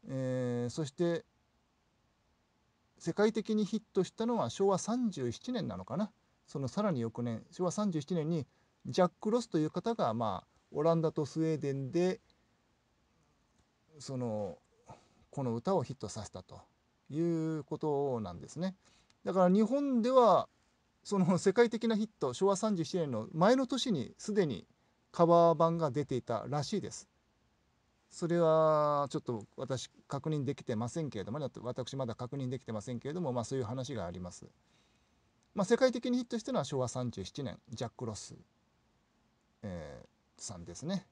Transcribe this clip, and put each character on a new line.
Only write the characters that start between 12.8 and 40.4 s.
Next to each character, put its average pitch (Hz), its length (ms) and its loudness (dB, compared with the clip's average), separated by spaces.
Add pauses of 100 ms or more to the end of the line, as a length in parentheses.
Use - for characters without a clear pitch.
そ 135 180 -8
の、 107 400 -4 (760)
こ 143 120 -6
の 120 120 -2
歌 190 200 0
を 156 80 2
ヒ 131 100 -8
ッ - 40 -10
ト 104 120 -8
さ 101 160 -10
せ - 60 -18
た 92 120 -14
と - 180 -20 (480)
い 139 120 -6
う 160 420 -2
こ 151 140 -6
と 139 420 0
な 92 140 -6
ん 85 60 -12
で 71 80 -16
す - 120 -12
ね。 185 160 -4 (480)
だ 202 100 -4
か 185 140 6
ら - 20 8
日 202 180 6
本 269 340 2
で 240 100 2
は、 220 380 6 (540)
そ 202 140 -2
の 180 200 4
世 185 160 4
界 240 160 6
的 226 180 -2
な 226 80 2
ヒ 208 80 0
ッ 214 60 -6 (100)
ト、 131 140 0
昭 190 140 2
和 196 80 4
三 208 200 0
十 165 80 0
七 185 140 -4
年 156 140 0
の 110 220 -2
前 190 220 6
の 262 120 2
年 254 240 -2
に 139 260 -2
す - 160 -8
で 196 120 4
に 117 220 -4 (440)
カ 175 140 4
バ 170 280 8
ー - 20 2
版 165 220 2
が 160 140 0
出 143 140 0
て 135 100 -4
い 120 60 0
た 110 260 -4
ら 143 160 -2
し 208 140 -4
い 175 40 -2
で - 100 -8
す。 - 160 -16 (1040)
そ - 180 -6
れ 170 120 4
は 156 720 6
ち - 80 -4
ょ - 20 0
っ - 20 -20
と 117 240 -6 (100)
私 135 340 -6 (180)
確 143 220 -6
認 151 140 0
で 135 120 -2
き - 80 -16
て 123 120 -4
ま 113 140 -2
せ 170 140 -6
ん 143 60 -4
け 113 100 -8
れ 92 60 -6
ど 101 60 -8
も 143 80 -6
ね、 143 80 -4 (140)
私 127 340 -8
ま 135 100 -4
だ 113 100 -6
確 127 220 -10
認 131 120 -4
で 127 100 -6
き - 60 -20
て 120 60 -10
ま 110 100 -4
せ 127 120 -8
ん 117 60 -6
け - 80 -10
れ 143 60 -6
ど 180 80 -4
も、 147 120 -2
ま 123 80 -2
あ、 - 20 -4
そ 135 120 -6
う 135 40 0
い - 20 -2
う 120 40 -2
話 127 280 -6
が 104 120 -6
あ 87 60 -8
り 90 80 -10
ま 90 120 -10
す。 - 140 -20 (1120)
ま 196 80 0
あ、 - 20 -2
世 233 120 4
界 262 140 4
的 247 180 -4
に 247 80 2
ヒ 254 60 -2
ッ 233 40 -10
ト 233 120 -4
し 214 40 -16
た - 80 -6
の 233 80 0
は 139 60 -2
昭 139 140 -4
和 123 80 0
三 123 240 -4
十 95 140 -8
七 - 180 -10
年、 104 140 -8 (120)
ジ 127 140 -8
ャ 120 40 -6
ッ - 40 -10
ク・ - 140 -10
ロ 110 100 -8
ス、 - 200 -16 (1300)
え 76 420 -10 (320)
ー、 - 40 -18